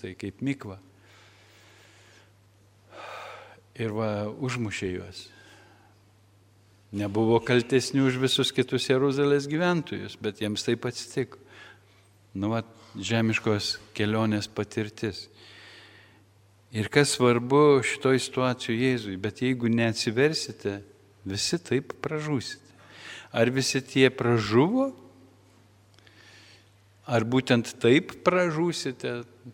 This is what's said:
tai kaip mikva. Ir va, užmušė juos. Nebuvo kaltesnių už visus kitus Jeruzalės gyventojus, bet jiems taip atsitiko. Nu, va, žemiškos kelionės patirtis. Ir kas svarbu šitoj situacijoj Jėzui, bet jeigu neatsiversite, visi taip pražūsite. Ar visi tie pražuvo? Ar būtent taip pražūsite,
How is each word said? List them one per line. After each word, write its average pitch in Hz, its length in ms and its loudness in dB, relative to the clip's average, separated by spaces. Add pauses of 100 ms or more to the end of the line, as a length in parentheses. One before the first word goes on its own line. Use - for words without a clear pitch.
tai 95 180 -14
kaip 101 240 -10
mikva. 123 380 -6 (3000)
Ir 113 160 -6
va, 104 400 -4
užmušė 120 640 -6
juos. 92 360 -12 (1700)
Nebuvo 107 480 2
kaltesnių 127 640 2
už 127 160 0
visus 131 320 0
kitus 127 320 0
Jeruzalės 143 640 2
gyventojus, 156 640 -2
bet 107 240 -6
jiems 104 240 -4
taip 113 240 0
atsitiko. - 540 -8 (920)
Nu, 101 180 -2
va, 117 80 -2 (340)
žemiškos 110 800 0 (240)
kelionės 107 500 0
patirtis. 107 800 -8 (1500)
Ir 107 200 -4
kas 143 260 4
svarbu 127 680 6
šitoj 131 400 0
situacijoj 123 560 -2
Jėzui, 117 400 0
bet 104 240 -6
jeigu 123 280 0
neatsiversite, 117 1080 0 (500)
visi 95 320 -4
taip - 440 -4
pražūsite. 151 600 -6 (720)
Ar 117 160 4
visi 131 320 0
tie 131 320 4
pražuvo? 123 800 2 (2250)
Ar 113 160 2
būtent 123 460 2 (100)
taip 131 400 4
pražūsite, 156 1040 -2 (300)